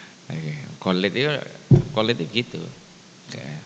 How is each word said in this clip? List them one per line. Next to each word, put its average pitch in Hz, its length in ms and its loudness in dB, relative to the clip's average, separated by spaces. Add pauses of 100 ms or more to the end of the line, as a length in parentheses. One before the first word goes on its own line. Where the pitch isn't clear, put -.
(300)
Iki, 78 240 -8 (240)
mukallid 92 400 0
itu, 143 120 0 (440)
mukallid 110 480 6
itu 80 80 -4
gitu. 107 320 -4 (720)
Kayak 147 320 -10